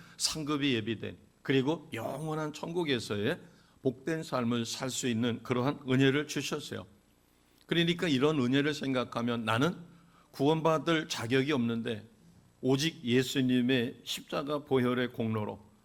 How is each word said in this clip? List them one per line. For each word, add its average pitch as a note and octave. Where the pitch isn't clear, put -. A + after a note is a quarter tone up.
상급이 C#3+
예비된, G#2
그리고 C#3
영원한 D3+
천국에서의 C#3+
복된 D#3+
삶을 A#2+
살 C3
수 A#2+
있는 A#2
그러한 B2+
은혜를 C3+
주셨어요. C#3
그러니까 E3+
이런 D3
은혜를 C#3
생각하면 A#2+
나는 A#2+
구원받을 D#3+
자격이 C3
없는데 A#2
오직 C#3
예수님의 B2+
십자가 D3
보혈의 B2
공로로 A2